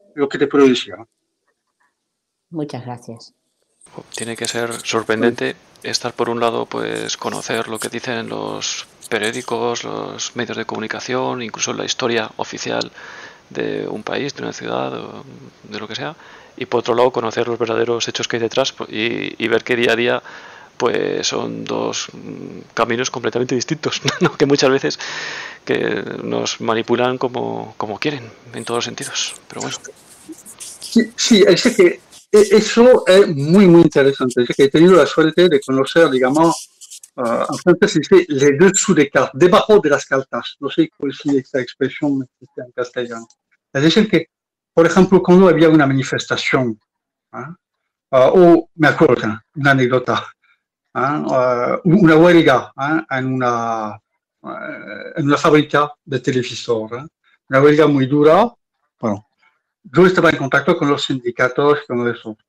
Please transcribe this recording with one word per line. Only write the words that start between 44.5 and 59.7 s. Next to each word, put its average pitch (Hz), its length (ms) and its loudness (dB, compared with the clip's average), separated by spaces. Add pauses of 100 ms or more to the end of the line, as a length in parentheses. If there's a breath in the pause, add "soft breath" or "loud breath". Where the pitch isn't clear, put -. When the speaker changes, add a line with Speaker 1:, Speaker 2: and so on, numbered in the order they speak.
Speaker 1:
por 165 120 4
ejemplo, 180 360 4
cuando 180 260 8
había 160 220 6
una 151 180 6
manifestación, 127 920 -2 (520)
¿ah? 139 240 -14 (560)
Ah, 131 220 6
o, 170 420 6
me 151 140 2
acuerdo, 135 380 2
¿ah? 107 140 -8 (140)
Una 139 160 2
anécdota, 123 540 0 (680)
¿ah? 143 380 -4
Ah, 127 520 0
u-, 180 220 4
una 160 120 6
huelga, 156 580 4
¿ah? 147 360 -4
en 131 220 -4
una, 117 680 -4 (440)
eh, - 760 -14
en 151 80 -2
una 143 120 2
fábrica 147 540 2 (140)
de 131 140 -4
televisor, 117 800 -4
¿eh? 147 60 -16 (440)
Una 135 120 2
huelga 151 260 6
muy 135 200 2
dura. 151 400 4 (520)
Bueno, 104 280 -6 (560)